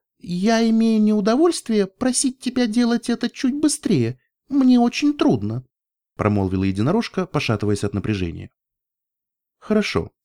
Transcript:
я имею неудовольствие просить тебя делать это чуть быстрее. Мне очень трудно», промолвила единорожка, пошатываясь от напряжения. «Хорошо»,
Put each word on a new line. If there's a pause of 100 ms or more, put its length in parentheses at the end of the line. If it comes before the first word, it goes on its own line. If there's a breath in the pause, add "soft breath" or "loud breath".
(200)
я
имею
неудовольствие
просить
тебя
делать
это
чуть
быстрее. (260)
Мне
очень
трудно», (500)
промолвила
единорожка,
пошатываясь
от
напряжения. (1080)
«Хорошо», (140)